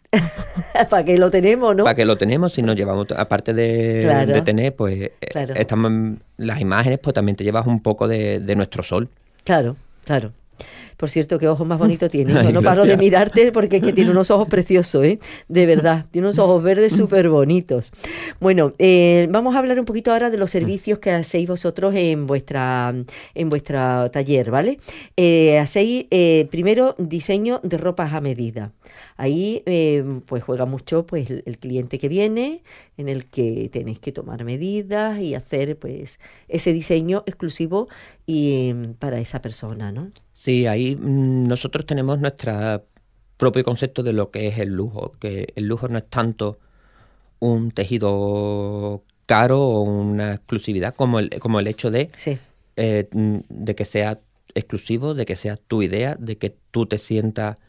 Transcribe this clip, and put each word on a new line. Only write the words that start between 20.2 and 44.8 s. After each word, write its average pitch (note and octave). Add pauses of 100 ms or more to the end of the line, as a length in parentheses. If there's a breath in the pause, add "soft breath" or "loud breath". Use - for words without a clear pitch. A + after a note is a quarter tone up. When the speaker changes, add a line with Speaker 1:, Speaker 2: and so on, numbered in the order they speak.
Speaker 1:
de A3+
los G3
servicios G3
que G3+
hacéis E3+
vosotros F3+
en D#3+
vuestra, B2+ (420 loud breath)
en D#3+
vuestro B2+
taller, C3+
¿vale? E3+ (400 loud breath)
Eh, E3
hacéis, G#3
eh, E3
primero G#3+
diseño G3
de E3+
ropas E3
a D#3
medida. A#2 (440 loud breath)
Ahí, F3
eh, D#3 (220)
pues B2
juega B2+
mucho, D3
pues, C#3+
el, C3
el A#2
cliente B2+
que C#3+
viene, A3 (360 soft breath)
en C#3
el B2+
que A#2
tenéis -
que C#3
tomar A#2
medidas G3+
y D#3+
hacer, C#3+
pues, C3+ (300 soft breath)
ese E3+
diseño E3
exclusivo F3+ (380 loud breath)
y, C#3+
em, A#2
para B2
esa A#2
persona, A2
¿no? F3+ (220)
Speaker 2:
Sí, B2
ahí, B2
mm, C3
nosotros -
tenemos C#3
nuestro A2 (540)
propio B2+
concepto B2+
de A#2+
lo G#2
que G#2
es A2
el G2
lujo, G#2